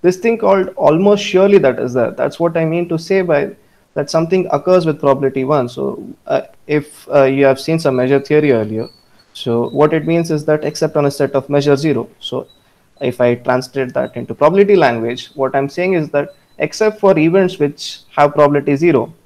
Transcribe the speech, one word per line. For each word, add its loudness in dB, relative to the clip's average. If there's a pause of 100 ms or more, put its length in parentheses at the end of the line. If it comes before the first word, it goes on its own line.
this 0
thing 0
called 0
almost 2
surely 4
that 2
is -6
there. 0
That's -6
what -2
I 0
mean -2
to -2
say -2
by -2 (400)
that -6
something 0
occurs 2
with -2
probability 0
one. 0
So, -8 (220)
uh, -2 (220)
if, -6
uh, 4
you 2
have 2
seen -4
some 0
measure 2
theory 2
earlier, -2 (460)
so -4
what 2
it -2
means 0
is -2
that 0
except -4
on 2
a 2
set -2
of -2
measure 2
zero. -2 (120)
So -10 (540)
if -6
I 2
translate -4
that -4
into -10
probability 4
language, 0
what -2
I'm -2
saying -2
is -2
that -2 (240)
except -2
for 4
events 2
which -6 (140)
have 2
probability 2
zero 0 (120)